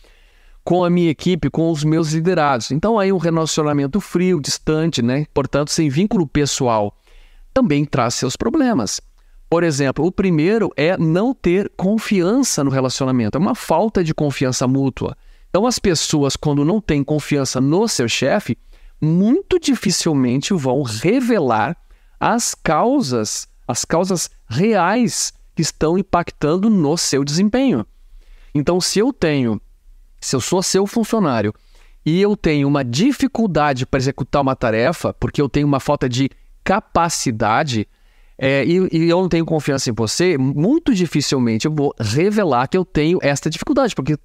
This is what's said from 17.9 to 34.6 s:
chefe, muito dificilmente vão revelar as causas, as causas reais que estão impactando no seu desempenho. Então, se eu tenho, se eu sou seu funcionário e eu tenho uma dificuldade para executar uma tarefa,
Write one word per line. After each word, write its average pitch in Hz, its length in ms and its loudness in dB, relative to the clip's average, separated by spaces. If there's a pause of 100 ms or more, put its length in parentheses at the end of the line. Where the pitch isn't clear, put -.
chefe, 143 480 -2 (420)
muito 208 580 2
dificilmente 156 960 0
vão 131 280 0
revelar 147 960 0 (420)
as 220 360 0
causas, 160 920 0 (180)
as - 200 -4
causas 180 440 -2 (200)
reais 196 840 0 (240)
que 170 60 -2
estão 160 360 0
impactando 175 720 0
no 170 280 2
seu 139 260 0
desempenho. 190 640 0 (680)
Então, 170 280 0
se - 180 -2
eu 247 140 2
tenho, 135 480 0 (580)
se - 160 -4
eu 127 60 0
sou 180 220 0
seu 196 240 0
funcionário 156 640 0 (520)
e 165 160 2
eu 208 140 2
tenho 147 320 0
uma 143 160 0
dificuldade 151 1040 0
para 139 140 -2
executar 139 420 -2
uma 135 140 2
tarefa, 113 580 0